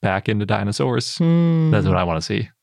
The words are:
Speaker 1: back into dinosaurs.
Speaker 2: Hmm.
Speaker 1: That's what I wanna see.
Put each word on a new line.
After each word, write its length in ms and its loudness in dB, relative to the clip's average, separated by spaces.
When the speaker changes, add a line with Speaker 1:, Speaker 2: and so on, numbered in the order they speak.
Speaker 1:
back 260 0
into 180 -2
dinosaurs. 720 -2
Speaker 2:
Hmm. 520 2
Speaker 1:
That's 160 2
what 100 2
I 80 0
wanna 180 -2
see. 260 -4